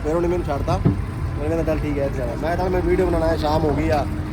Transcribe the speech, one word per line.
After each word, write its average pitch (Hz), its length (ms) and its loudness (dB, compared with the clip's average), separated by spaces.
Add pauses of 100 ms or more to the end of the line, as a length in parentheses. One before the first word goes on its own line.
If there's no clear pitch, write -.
ਫਿਰ 151 120 0
ਉਹਨੇ 175 120 0
ਮੈਨੂੰ 175 180 0
ਛੱਡਤਾ। 151 280 -2
ਉਹਨੇ - 720 0
ਕਹਿੰਦਾ, 165 160 0
"ਚੱਲ 151 160 0
ਠੀਕ 143 200 -2
ਹੈ, 139 60 0
ਇੱਥੇ 135 160 -2
ਆ।" 123 40 -2
ਮੈਂ 117 100 -4
ਕਿਹਾ, 151 200 -2
"ਚੱਲ 180 140 0
ਮੈਂ 180 120 2
ਵੀਡੀਓ 175 240 2
ਬਣਾਉਣਾ 165 220 2
ਹੈ, 160 100 2
ਸ਼ਾਮ 156 260 2
ਹੋ 156 60 2
ਗਈ 147 200 0
ਆ, 147 160 2 (280)